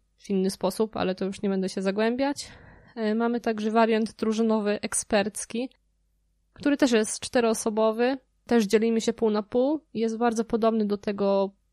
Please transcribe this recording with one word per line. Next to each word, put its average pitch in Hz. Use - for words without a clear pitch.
w -
inny 190
sposób, 196
ale 185
to 196
już 196
nie 202
będę 190
się 196
zagłębiać. 233
E, 214
mamy 233
także 220
wariant 220
drużynowy, 220
ekspercki, 220
który 285
też 262
jest 220
czteroosobowy. 226
Też 233
dzielimy 220
się 226
pół 220
na 208
pół. 277
Jest 220
bardzo 226
podobny 226
do 202
tego 196